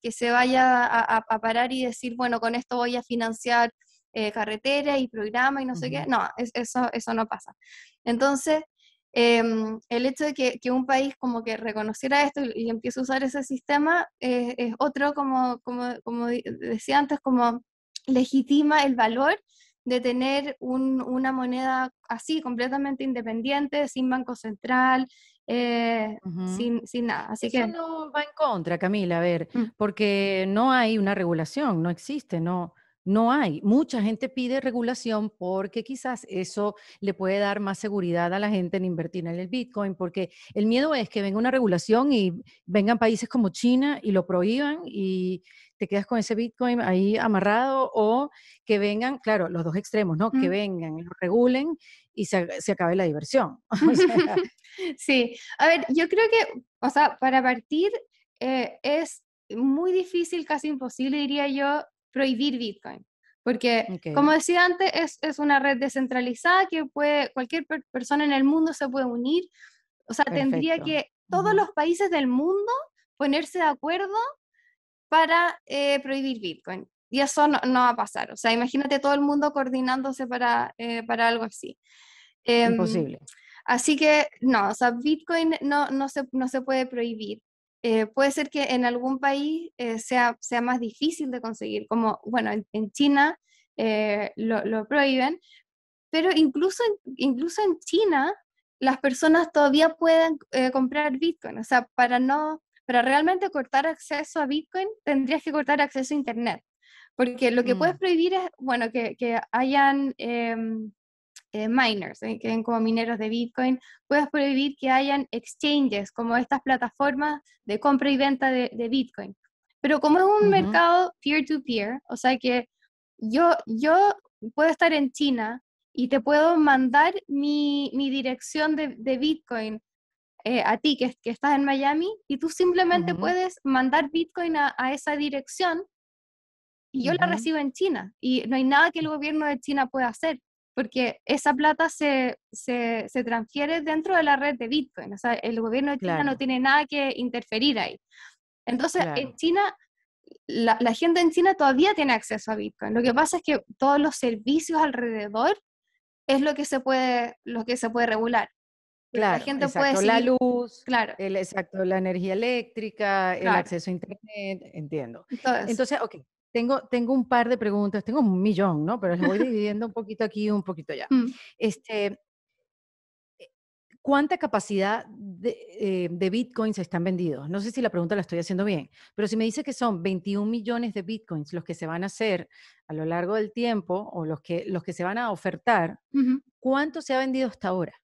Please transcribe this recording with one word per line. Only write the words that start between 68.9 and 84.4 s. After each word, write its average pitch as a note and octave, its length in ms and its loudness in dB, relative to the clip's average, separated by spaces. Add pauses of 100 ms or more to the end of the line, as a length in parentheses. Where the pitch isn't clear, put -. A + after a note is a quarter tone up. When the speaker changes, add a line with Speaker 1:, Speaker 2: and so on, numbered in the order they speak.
Speaker 1:
unir. B3+ 400 -2 (640)
O A#3 60 -10
sea, C#4+ 120 0
tendría C#4+ 500 0
Speaker 2:
Perfecto. - 100 -8
Speaker 1:
que D4+ 260 -2 (180)
todos F#4 240 2
Speaker 2:
Ujú. - 20 4
Speaker 1:
los G4+ 160 4
países E4+ 400 0
del C#4+ 160 0
mundo F#4 440 0 (460)
ponerse D4 420 -2
de D#4+ 60 2
acuerdo F4 500 -2 (920)
para, E4 560 2
eh, C#4 360 0
prohibir C4+ 400 -4
Bitcoin. F#3 460 -10 (220)
Y C4+ 120 0
eso D4 260 2
no, C#4+ 180 2
no B3+ 140 2
va B3 100 6
a A#3 60 0
pasar. - 360 -6
O A3 60 -16
sea, A3+ 140 2
imagínate C4+ 480 0
todo C#4 140 2
el C#4+ 80 2
mundo D4 320 2
coordinándose C4 720 -2
para, A#3+ 500 0
eh, A#3 260 -6
para A#3 260 0
algo A#3 160 0
así. - 320 -14 (680)
Em, A#3 280 4
Speaker 2:
Imposible. A3 480 0 (460)
Speaker 1:
así C4+ 300 2
que, D4+ 320 4 (140)